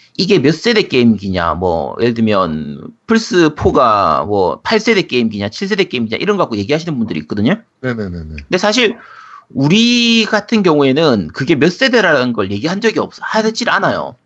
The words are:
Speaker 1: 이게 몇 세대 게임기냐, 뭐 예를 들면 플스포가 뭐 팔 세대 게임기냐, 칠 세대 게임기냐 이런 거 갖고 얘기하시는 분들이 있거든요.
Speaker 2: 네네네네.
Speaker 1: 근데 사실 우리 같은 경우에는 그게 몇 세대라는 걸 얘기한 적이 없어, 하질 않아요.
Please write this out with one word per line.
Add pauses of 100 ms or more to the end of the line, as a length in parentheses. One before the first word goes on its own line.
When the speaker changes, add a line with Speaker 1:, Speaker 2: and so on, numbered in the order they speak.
(180)
Speaker 1:
이게
몇
세대
게임기냐,
뭐
예를
들면 (160)
플스포가
뭐
팔
세대
게임기냐,
칠
세대
게임기냐
이런
거
갖고
얘기하시는
분들이
있거든요. (200)
Speaker 2:
네네네네. (120)
Speaker 1:
근데
사실 (560)
우리
같은
경우에는
그게
몇
세대라는
걸
얘기한
적이
없어,
하질
않아요. (100)